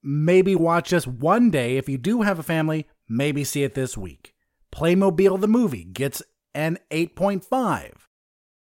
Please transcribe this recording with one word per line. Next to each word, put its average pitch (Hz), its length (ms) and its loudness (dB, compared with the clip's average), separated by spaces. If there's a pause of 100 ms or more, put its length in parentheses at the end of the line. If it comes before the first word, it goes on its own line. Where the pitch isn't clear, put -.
maybe 175 520 2
watch 165 360 2
this 170 160 0
one 165 420 2
day. 127 280 0
If 135 120 -4
you 135 80 -4
do 208 240 -2
have 196 180 0
a 151 40 -10
family, 156 440 -2 (220)
maybe 139 340 0
see 139 200 -2
it 135 100 -4
this 131 240 -6
week. 92 360 -14 (380)
Playmobil 185 720 2
the 214 60 0
movie 208 360 0
gets 120 380 -8 (320)
an 160 240 -4 (140)
eight 160 240 -4
point 196 280 -2
five 208 640 -4 (600)